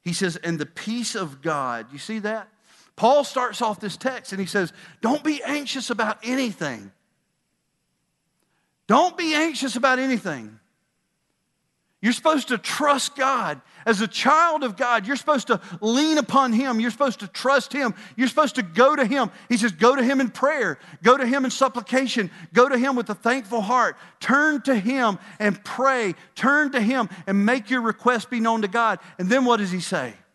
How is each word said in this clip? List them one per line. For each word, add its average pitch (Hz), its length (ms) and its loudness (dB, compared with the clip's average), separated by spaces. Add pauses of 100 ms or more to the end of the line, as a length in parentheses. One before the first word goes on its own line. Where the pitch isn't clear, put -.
He 175 120 -6
says, 170 240 -2
"And 170 200 -4
the 147 80 -4
peace 226 500 -8
of 143 260 -10
God." 131 500 -4
You 143 80 -16
see 220 200 -10
that? 214 280 -8 (480)
Paul 269 280 4
starts 240 380 -4
off 214 180 -4
this 202 180 -8
text 254 340 -8
and 190 80 -8
he 185 80 -4
says, 185 240 -2 (300)
"Don't 277 220 0
be 294 200 -4
anxious 269 460 -6
about 214 340 -2
anything." 175 680 -4 (2000)
Don't 330 300 4
be 330 160 -2
anxious 294 420 -2
about 254 240 2
anything. 160 600 -4 (1400)
You're 226 120 2
supposed 311 340 0
to 240 100 -2
trust - 580 -2
God. 240 460 -2 (240)
As 220 160 4
a 226 60 0
child 311 560 2
of 214 120 -4
God, 233 300 0
you're 269 100 -2
supposed 285 320 -2
to 214 140 0 (200)
lean 285 360 2
upon 254 340 2
Him. 233 280 0
You're 233 120 0
supposed 269 280 -2
to 202 80 -12
trust - 440 0
Him. 262 220 -2 (220)
You're 247 120 0
supposed 302 280 2
to 247 80 -2
go 233 320 4
to 277 100 2
Him. 233 260 0 (180)
He 240 80 2
says, 214 140 0
"Go 226 240 6
to 262 80 2
Him 269 160 2
in 247 120 0
prayer. 254 480 -2 (240)
Go 240 120 8
to 269 100 -2
Him 262 200 0
in 247 60 -2
supplication. 240 800 -2 (220)
Go 247 140 6
to 262 100 0
Him 262 180 0
with 233 160 -4
a 202 40 -4
thankful 233 460 -2
heart. 214 360 0 (220)
Turn 294 440 2
to 262 120 2
Him 220 440 0 (200)
and 208 240 -2
pray. 240 520 0 (180)
Turn 285 380 2
to 262 100 0
Him 247 260 0 (200)
and 196 180 2
make 240 240 0
your 254 120 0
request 226 500 -2
be 240 80 -2
known 226 240 0
to 202 40 -2
God." 220 320 0 (200)
And 180 100 -2
then 254 160 4
what 240 120 4
does 196 140 -2
He 180 80 -2
say? 139 360 -4 (200)